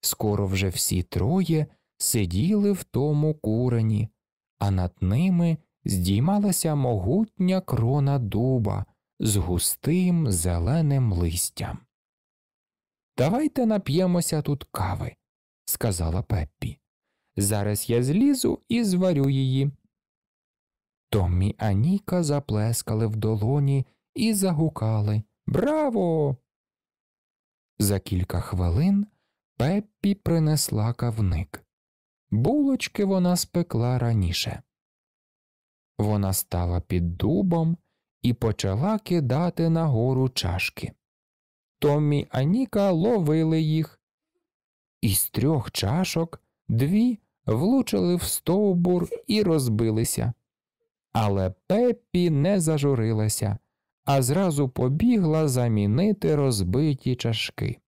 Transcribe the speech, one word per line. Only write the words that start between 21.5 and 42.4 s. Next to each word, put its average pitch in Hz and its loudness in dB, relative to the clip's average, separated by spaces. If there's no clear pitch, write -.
Аніка 160 0
заплескали 113 -2
в 107 -4
долоні 127 0
і 226 0
загукали: 113 0
«Браво!» 190 0
За 101 2
кілька 90 -4
хвилин 135 0
Пеппі 196 -2
принесла 151 0
кавник. 110 -4
Булочки 254 0
вона 180 2
спекла 127 -2
раніше. 107 -2
Вона 104 0
стала 87 -2
під 85 -2
дубом 170 0
і 123 2
почала 117 -2
кидати 165 0
нагору 131 2
чашки. - -6
Томмі 147 2
і - -6
Аніка 202 0